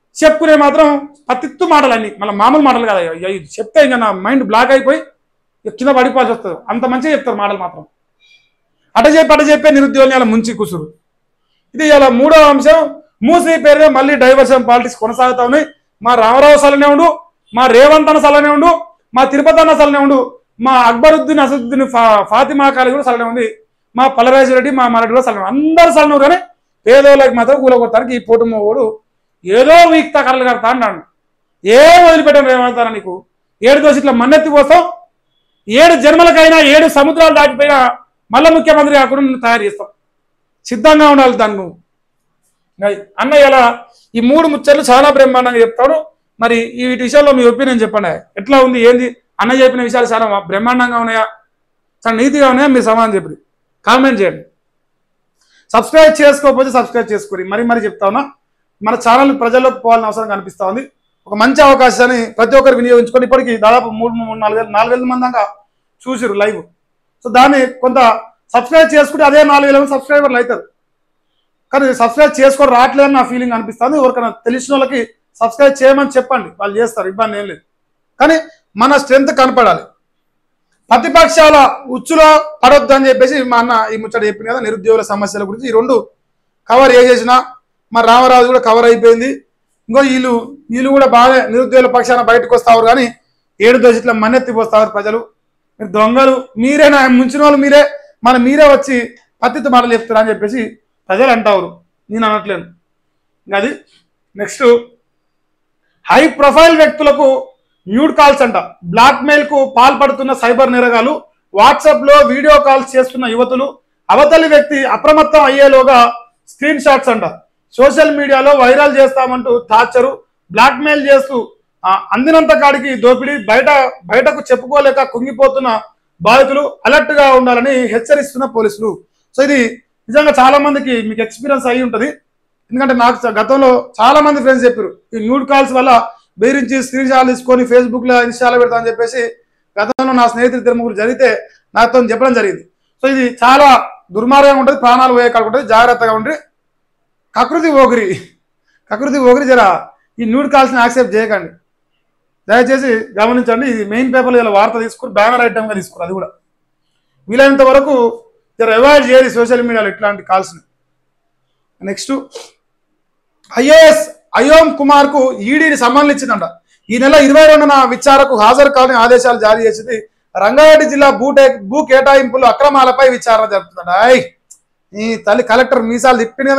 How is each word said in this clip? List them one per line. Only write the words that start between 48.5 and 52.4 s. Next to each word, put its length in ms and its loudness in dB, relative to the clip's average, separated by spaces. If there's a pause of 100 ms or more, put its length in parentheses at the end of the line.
ఉంది, 220 0
ఏంది? 340 2 (240)
అన్న 140 -2
చెప్పిన 280 0
విషయాలు 240 -2
చాలా 340 -2
బ్రహ్మాండంగా 600 -4
ఉన్నాయా, 260 -4 (840)
చాలా 100 -2
నీతిగా 320 2